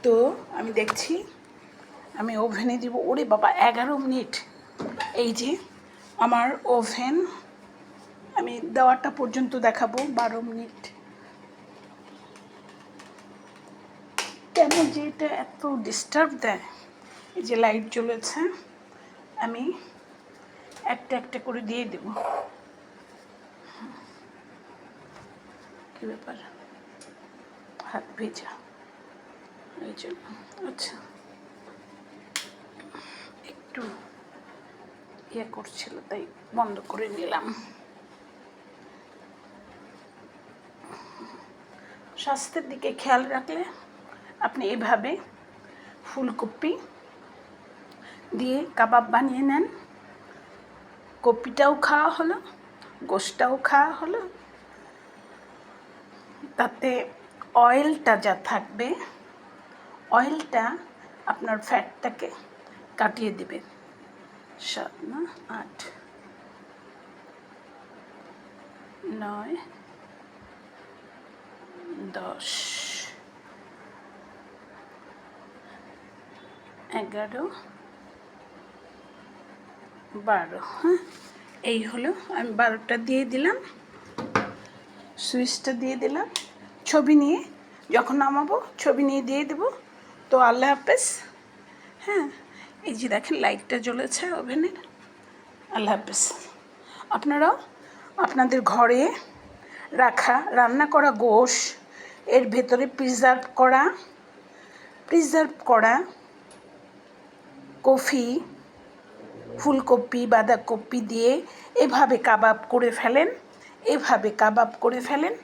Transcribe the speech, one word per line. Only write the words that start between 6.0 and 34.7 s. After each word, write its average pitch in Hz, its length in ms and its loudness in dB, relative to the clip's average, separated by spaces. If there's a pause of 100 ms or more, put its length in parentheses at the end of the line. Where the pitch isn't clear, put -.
আমার 240 300 2 (180)
ওভেন, 247 500 0 (1200)
আমি - 180 -2 (220)
দেওয়ারটা 254 340 4
পর্যন্ত 254 460 -4
দেখাবো, 240 420 0 (220)
বারো 226 220 -2
মিনিট। 226 380 -12 (3750)
কেন 302 180 8 (200)
যে 294 140 -4
এটা 302 200 -4 (160)
এত - 180 -16 (240)
ডিস্টার্ব 285 440 0 (140)
দেয়? 208 200 -2 (720)
এই 359 80 -6
যে 233 120 -2
লাইট 226 300 2 (100)
জ্বলেছে, 233 440 -4 (1040)
আমি 233 180 -6 (1200)
একটা 247 380 -6
একটা - 180 -12
করে 240 220 -8
দিয়ে 233 240 -6
দেব। 190 200 -12 (4000)
কি - 140 -16
ব্যাপার? - 260 -16 (1600)
হাত 202 140 -8 (120)
ভেজা। - 460 -12 (1200)
এই - 140 -14
জন্য। - 220 -14 (460)
আচ্ছা, - 260 -12 (2500)
একটু - 300 -18 (1500)